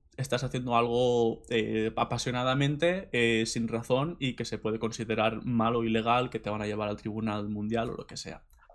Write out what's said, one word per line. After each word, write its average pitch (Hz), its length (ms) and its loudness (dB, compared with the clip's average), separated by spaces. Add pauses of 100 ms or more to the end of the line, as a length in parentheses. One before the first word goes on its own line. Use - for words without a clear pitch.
(180)
estás 131 260 -2
haciendo 123 320 -2
algo, 120 760 4
eh, 110 460 0
apasionadamente, 139 1160 0
eh, 117 320 4
sin 117 240 -2
razón 127 500 0
y 127 160 -2
que 123 100 -6
se 110 120 -6
puede 110 220 -2
considerar 110 680 -2
malo 117 340 2
o 117 40 0
ilegal, 120 460 2
que 110 100 -6
te 104 100 -6
van 107 120 -4
a 107 60 -4
llevar 104 220 -2
al 104 80 -4
Tribunal 107 520 -4
Mundial 110 420 -2
o - 40 -8
lo - 120 -10
que - 100 -14
sea. - 260 -12 (320)